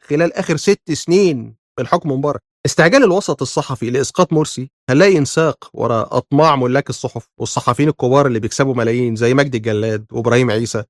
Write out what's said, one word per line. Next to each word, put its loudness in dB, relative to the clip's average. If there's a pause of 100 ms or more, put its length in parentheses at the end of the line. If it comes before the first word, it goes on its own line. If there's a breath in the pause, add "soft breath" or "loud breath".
خلال -2
آخر -4
ست -2
سنين 0 (240)
من -6
حكم -2
مبارك. -4 (240)
استعجال 4
الوسط 0
الصحفي -4
لإسقاط 0
مرسي -2 (180)
هنلاقي 4
ينساق -2
ورا -2
أطماع 4
ملاك 0
الصحف -10 (100)
والصحفيين -2
الكبار 2
اللي -2
بيكسبوا -2
ملايين 0
زي 0
مجدي 0
الجلاد -4
وإبراهيم 0
عيسى -4